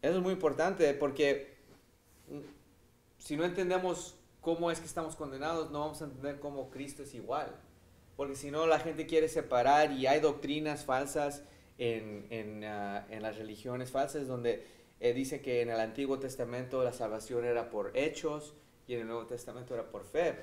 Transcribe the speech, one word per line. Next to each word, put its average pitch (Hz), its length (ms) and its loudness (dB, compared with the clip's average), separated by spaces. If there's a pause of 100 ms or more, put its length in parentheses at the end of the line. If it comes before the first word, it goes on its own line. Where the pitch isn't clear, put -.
Eso 170 160 4
es 185 40 2
muy 185 120 2
importante 160 600 4
porque, 139 600 2 (720)
mm, 143 120 -10 (800)
si 147 180 -4
no 165 80 2
entendemos 180 680 0 (260)
cómo 170 300 2
es 165 80 -2
que - 80 -12
estamos 160 280 -6
condenados, 151 560 -4
no 147 80 -4
vamos 151 220 -4
a 156 40 -6
entender 143 340 -8
cómo 139 320 -8
Cristo 139 320 -10
es - 100 -14
igual. 127 420 -4 (600)
Porque 139 180 -4
si 139 160 -8
no, 156 160 2
la 156 120 8
gente 160 260 -4
quiere 160 240 4
separar 143 640 6
y 131 140 2
hay 147 120 8
doctrinas 147 640 0
falsas 143 600 0 (340)
en, 107 540 -2
en, 107 340 -6
ah, 101 440 -4
en 110 120 -8
las 107 160 -4
religiones 123 540 -6
falsas 139 360 0
donde, 120 400 0 (320)
eh, 120 140 4
dice 135 280 -2
que 123 200 2
en 117 80 2
el 113 100 2
Antiguo 135 400 0
Testamento 127 640 -2
la 120 80 2
salvación 117 540 -2
era 120 240 2
por 101 260 -2
hechos 151 600 -2 (320)
y 123 80 -2
en 117 60 -2
el 113 60 -6
Nuevo 117 180 -4
Testamento 123 480 -8
era 113 160 -4
por 101 140 -10
fe. 160 400 2